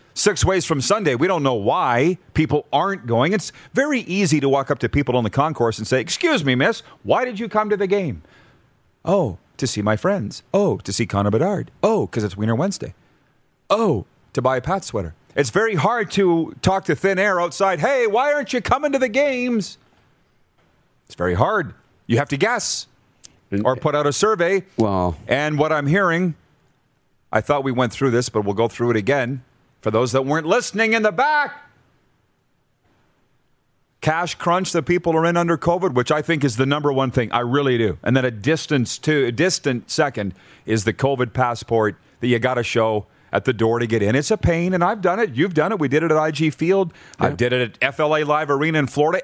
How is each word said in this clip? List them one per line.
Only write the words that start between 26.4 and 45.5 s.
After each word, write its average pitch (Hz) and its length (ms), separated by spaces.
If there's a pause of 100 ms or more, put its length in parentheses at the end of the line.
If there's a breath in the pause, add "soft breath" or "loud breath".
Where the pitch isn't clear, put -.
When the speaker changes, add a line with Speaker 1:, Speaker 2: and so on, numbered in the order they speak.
Speaker 1:
I 113 100
thought 143 220
we 135 80
went 123 220
through 135 180
this, 120 180
but 107 160
we'll 98 100
go 110 120
through 120 240
it 113 60
again. 127 460 (400)
For 107 100
those 117 200
that 135 140
weren't 151 220
listening 220 460
in 226 100
the 214 80
back, 285 400 (2500)
cash 165 360
crunch 180 360
that 165 120
people 175 320
are 160 80
in 170 120
under 170 220
covid, 175 360
which 123 160
I 156 120
think 156 220
is 120 120
the 131 100
number 143 260
one 135 180
thing. 117 220
I 120 80
really 127 380
do. 107 240
And 123 140
then 131 80
a 127 60
distance 127 680
to, 151 280
a 120 60
distant 135 580
second 113 440 (300 loud breath)
is 110 200
the 110 80
covid 127 400
passport 117 640 (240 soft breath)
that 123 80
you 120 100
gotta 123 240
show 110 440 (260 soft breath)
at 104 120
the 131 80
door 113 280
to 120 60
get 110 160
in. 104 120
It's 143 160
a 214 60
pain, 175 360
and 175 120
I've 202 180
done 175 160
it. 208 160
You've 170 180